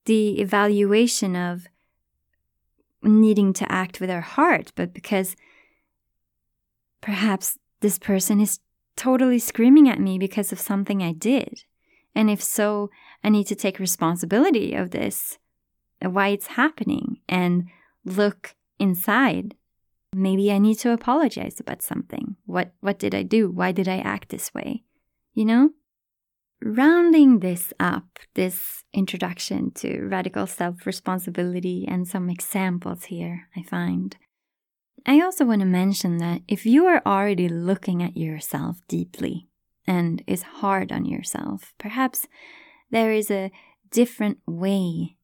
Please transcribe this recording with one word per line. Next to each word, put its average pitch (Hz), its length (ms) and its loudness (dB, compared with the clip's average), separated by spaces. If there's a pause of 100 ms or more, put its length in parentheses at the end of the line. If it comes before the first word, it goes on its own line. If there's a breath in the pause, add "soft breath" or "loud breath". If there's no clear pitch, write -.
the 214 340 2
evaluation 202 960 2
of 175 300 -6 (1400)
needing 214 500 6
to - 180 -4
act 185 300 -4
with 185 100 -6
our 175 120 -4
heart, 277 520 0
but 175 200 -6
because 190 420 -4 (1600 soft breath)
perhaps 202 580 -4 (220)
this 208 180 0
person 202 420 0
is 208 200 0 (360)
totally 254 420 2
screaming 262 500 8
at 220 120 0
me 190 180 -2
because 196 340 -4
of 180 80 -10
something 196 420 -2
I 170 100 -2
did. 214 520 -2 (500)
And 214 160 4
if 208 120 -2
so, 208 480 -2 (320 soft breath)
I 208 60 0
need 208 200 4
to 208 60 -2
take 190 240 -4
responsibility 185 960 0
of 180 160 -4
this, - 480 -6 (640)
why 190 260 0
it's 202 200 -4
happening, - 720 -4 (100)
and 180 400 0 (360 soft breath)
look 202 520 -2 (220)
inside. 196 760 0 (580)
Maybe 190 380 2
I 202 80 2
need 214 220 4
to 240 120 0
apologize - 680 -2
about - 220 -10
something. - 540 -8 (100)
What, 180 340 -4
what 196 180 -2
did 202 160 -4
I 196 80 -2
do? 208 260 2
Why 180 220 -2
did 185 160 -2
I 185 120 -2
act - 320 -6
this - 220 -10
way? - 300 -10 (520)
You 214 100 0
know? 240 260 6 (920)
Rounding 294 760 6
this 175 400 -4
up, - 400 -4 (160)
this - 580 -6
introduction 185 800 -4
to - 300 -8
radical 190 440 -6
self-responsibility 180 1400 -6
and 180 200 -4
some 180 200 -6
examples 180 760 -6
here, 170 520 -12
I 175 60 -12
find. 180 540 -6 (880)
I 277 140 6
also 370 240 0
want 220 160 2
to 190 60 2
mention 180 520 0
that 170 300 -4
if 202 180 -4
you 285 200 6
are 349 200 4
already 196 420 0
looking 175 540 -2
at 175 140 -6
yourself 160 720 -6
deeply 175 580 -6 (400)
and 170 400 -2
is 185 160 -4
hard 196 500 -4
on - 140 -4
yourself, - 720 -10
perhaps 247 480 -6 (640 loud breath)
there 226 220 2
is 214 180 -2
a 196 200 -2 (400 soft breath)
different 233 560 0
way 170 760 -2